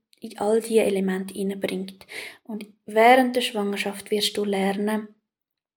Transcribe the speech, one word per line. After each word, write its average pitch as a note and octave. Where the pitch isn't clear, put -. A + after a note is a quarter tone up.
in -
all A3
diese A3
Elemente F#3+
hineinbringt. G3
Und G#3+
während B3
der A#3+
Schwangerschaft G3+
wirst G#3
du G#3
lernen, G3+